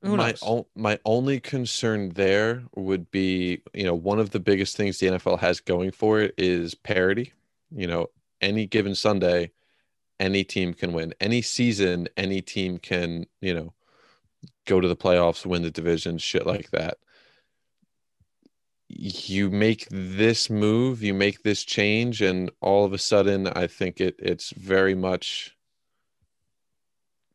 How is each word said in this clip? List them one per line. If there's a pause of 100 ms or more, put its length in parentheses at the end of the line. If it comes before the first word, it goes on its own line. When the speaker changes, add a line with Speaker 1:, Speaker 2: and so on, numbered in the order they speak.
Speaker 1:
Who
Speaker 2:
My
Speaker 1:
knows?
Speaker 2:
o-,
my
only
concern
there (100)
would
be, (100)
you
know,
one
of
the
biggest
things
the
N
F
L
has
going
for
it
is
parity. (380)
You
know, (300)
any
given
Sunday, (680)
any
team
can
win.
Any
season,
any
team
can, (140)
you
know, (920)
go
to
the
playoffs,
win
the
division,
shit
like
that. (1900)
You
make
this
move,
you
make
this
change,
and (100)
all
of
a
sudden,
I
think
it,
it's
very
much (1800)